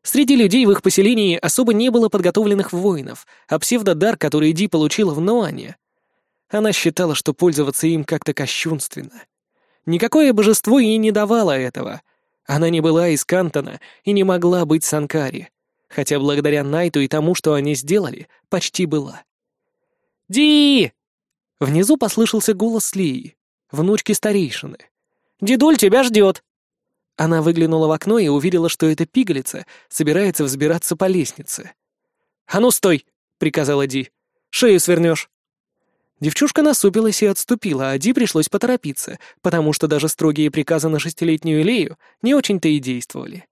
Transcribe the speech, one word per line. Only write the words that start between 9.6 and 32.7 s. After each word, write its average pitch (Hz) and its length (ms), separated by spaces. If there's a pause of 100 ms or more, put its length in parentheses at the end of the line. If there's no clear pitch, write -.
Никакое 240 480
божество 214 460
ей 220 180
не 220 140
давало 208 400
этого. 131 500 (460)
Она 160 240
не 165 100
была 165 280
из 147 140
Кантона 170 560 (240)
и 202 100
не 196 100
могла 180 420
быть 156 180
Санкари, 147 680 (400)
хотя 143 280
благодаря 143 460
Найту 156 380
и 135 60
тому, 156 280
что 156 180
они 143 220
сделали, 147 520 (220)
почти 180 380
была. 143 360 (1040)
«Ди!» 285 640 (720)
Внизу 196 320
послышался 220 560
голос 220 400
Лии, 139 420 (360)
внучки 190 400
старейшины. 196 680 (640)
«Дедуль 262 360
тебя 220 260
ждёт!» 214 400 (720)
Она 160 240
выглянула 160 460
в 156 40
окно 202 280
и 180 80
увидела, 165 420
что - 160
эта 160 220
пигалица 185 580 (240)
собирается 160 540
взбираться 151 520
по 190 120
лестнице. - 640 (760)
«А 190 140
ну 240 100
стой!» — 170 380 (320)